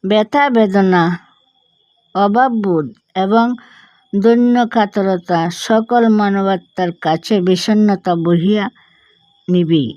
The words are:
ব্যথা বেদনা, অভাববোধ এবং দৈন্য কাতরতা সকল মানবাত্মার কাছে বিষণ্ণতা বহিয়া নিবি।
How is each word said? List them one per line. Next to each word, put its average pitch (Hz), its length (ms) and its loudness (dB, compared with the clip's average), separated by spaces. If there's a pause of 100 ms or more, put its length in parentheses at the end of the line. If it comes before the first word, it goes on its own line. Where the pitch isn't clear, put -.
ব্যথা 214 460 0
বেদনা, 190 540 2 (1120)
অভাববোধ 202 720 0 (280)
এবং 202 300 0 (680)
দৈন্য 233 420 2 (120)
কাতরতা 190 720 -2 (200)
সকল 233 500 0
মানবাত্মার 196 840 -2 (100)
কাছে 160 400 -2
বিষণ্ণতা 196 720 0
বহিয়া 175 500 0 (840)
নিবি। 165 380 0 (120)